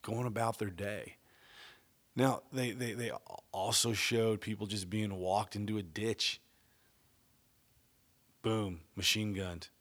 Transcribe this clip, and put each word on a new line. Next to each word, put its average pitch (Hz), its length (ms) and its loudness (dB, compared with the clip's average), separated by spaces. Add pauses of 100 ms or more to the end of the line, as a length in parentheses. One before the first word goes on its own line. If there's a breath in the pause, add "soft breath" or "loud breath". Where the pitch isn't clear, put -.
going 117 260 -2
about 113 320 0
their 104 100 0
day. 95 460 -6 (960 loud breath)
Now, 127 380 4
they, 127 200 0
they, 117 200 -2
they 117 180 -2 (440)
also 107 400 2
showed 113 480 4
people 107 260 -4
just 95 220 -4
being 104 260 0
walked 95 400 0
into 104 220 -2
a 104 40 -2
ditch. 101 600 -2 (2000 soft breath)
Boom, 104 400 0 (160)
machine 107 340 2
gunned. 92 380 -4 (120)